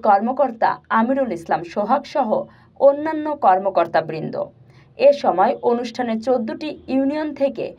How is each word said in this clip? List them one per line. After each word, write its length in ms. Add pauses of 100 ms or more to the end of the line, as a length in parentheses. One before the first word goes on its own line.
কর্মকর্তা 600 (300)
আমিরুল 400
ইসলাম 220 (120)
সোহাগ 300 (100)
সহ 160 (500)
অন্যান্য 480 (180)
কর্মকর্তাবৃন্দ। 920 (720)
এ 20 (120)
সময় 320 (180)
অনুষ্ঠানে 420 (120)
চোদ্দটি 440 (240)
ইউনিয়ন 360 (120)
থেকে 240 (140)